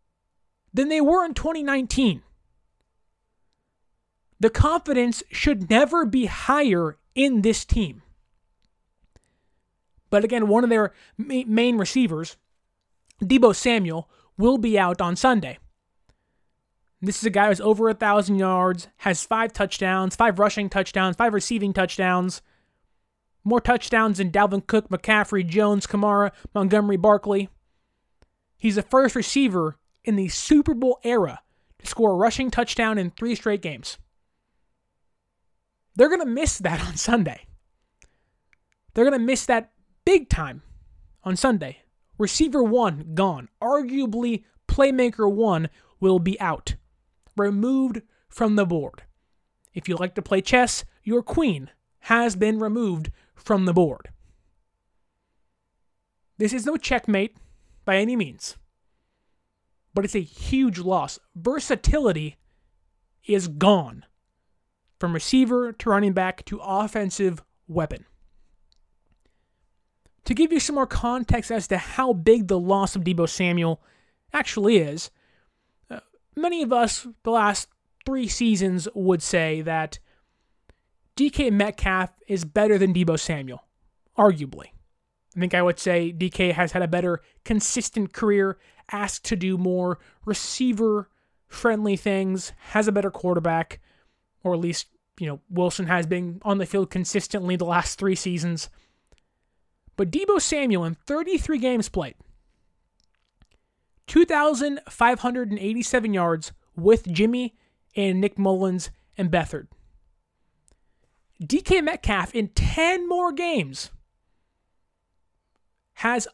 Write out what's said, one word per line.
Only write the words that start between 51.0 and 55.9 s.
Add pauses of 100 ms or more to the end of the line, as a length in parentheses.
your
queen (300)
has
been
removed (240)
from
the
board. (2250)